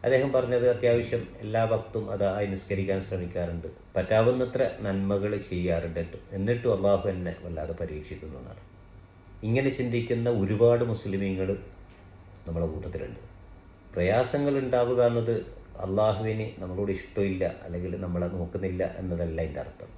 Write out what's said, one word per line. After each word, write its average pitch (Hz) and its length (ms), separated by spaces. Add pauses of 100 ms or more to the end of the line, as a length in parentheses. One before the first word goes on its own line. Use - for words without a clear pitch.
അദ്ദേഹം 135 320
പറഞ്ഞത് 123 380
അത്യാവശ്യം 120 500 (160)
എല്ലാ 110 320
വക്തും 110 420
അതായി 101 400
നിസ്കരിക്കാൻ 95 540
ശ്രമിക്കാറുണ്ട്, 87 600 (280)
പറ്റാവുന്നത്ര 120 720 (160)
നന്മകൾ 98 480 (140)
ചെയ്യാറുണ്ട്, 85 680 (220)
എന്നിട്ടും 117 380
അള്ളാഹു 98 380
എന്നെ 87 280
വല്ലാതെ 82 400
പരീക്ഷിക്കുന്നു 78 600
എന്നാണ്. - 220 (840)
ഇങ്ങനെ 135 320
ചിന്തിക്കുന്ന 120 500 (140)
ഒരുപാട് 117 480
മുസ്ലിമീങ്ങൾ 98 580 (920)
നമ്മുടെ 85 320
കൂട്ടത്തിലുണ്ട്. - 460 (760)
പ്രയാസങ്ങൾ 123 680
ഉണ്ടാവുക 123 480
എന്നത് 117 240 (520)
അള്ളാഹുവിന് 107 600 (140)
നമ്മളോട് 95 340
ഇഷ്ടമില്ല 95 500 (200)
അല്ലെങ്കിൽ 87 280 (120)
നമ്മളെ 87 300
നോക്കുന്നില്ല 92 480 (180)
എന്നതല്ല 85 460
ഇതിൻ്റെ 73 140
അർത്ഥം. - 380